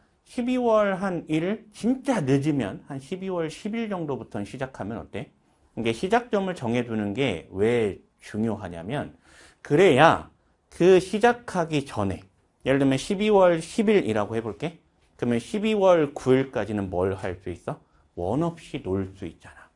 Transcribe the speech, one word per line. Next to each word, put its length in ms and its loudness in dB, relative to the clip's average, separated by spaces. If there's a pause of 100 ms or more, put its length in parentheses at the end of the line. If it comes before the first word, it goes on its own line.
(280)
십이월 720 0
한 280 -4
일일? 440 -2
진짜 480 -2
늦으면 680 0
한 140 -12
십이월 500 -6
십 240 -8
일 140 -4
정도부터는 560 -6
시작하면 540 -10
어때? 320 -12 (480)
이게 140 0
시작점을 600 -2
정해두는 600 -2
게 360 -2
왜 480 0 (220)
중요하냐면 960 -6 (460)
그래야 640 6 (400)
그 320 6
시작하기 880 0
전에 340 -4 (460)
예를 120 2
들면 200 2
십이월 640 4
십 260 0
일이라고 480 2
해볼게. 440 -6 (360)
그러면 220 0
십이월 760 2
구 200 2
일까지는 560 -2
뭘 240 0
할 280 -6
수 60 -10
있어? 320 -10 (340)
원 280 -2
없이 400 -8
놀 340 -4
수 80 -14
있잖아. 320 -18 (200)